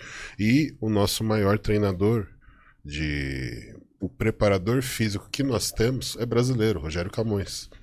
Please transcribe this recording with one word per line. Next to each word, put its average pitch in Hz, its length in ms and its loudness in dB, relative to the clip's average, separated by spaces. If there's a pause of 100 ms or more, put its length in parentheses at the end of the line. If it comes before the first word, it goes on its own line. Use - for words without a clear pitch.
(380)
E 127 420 2
o 110 100 -2
nosso 104 340 2
maior 107 340 4
treinador, 104 680 2 (580)
de, 69 880 -6 (260)
o 92 100 -6
preparador 104 720 2
físico 110 500 -4
que - 100 -4
nós 117 300 0
temos 120 480 0
é 117 60 -2
brasileiro, 117 540 2
Rogério 80 300 -4
Camões. 104 600 -4 (140)